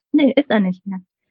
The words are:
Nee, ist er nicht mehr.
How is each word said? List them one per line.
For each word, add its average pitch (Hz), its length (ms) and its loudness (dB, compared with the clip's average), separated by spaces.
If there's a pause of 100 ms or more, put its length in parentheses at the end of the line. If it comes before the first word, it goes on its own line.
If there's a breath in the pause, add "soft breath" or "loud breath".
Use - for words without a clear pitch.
(120)
Nee, 294 240 2
ist 294 140 0
er 214 120 0
nicht 185 260 -4
mehr. 190 120 -12 (320)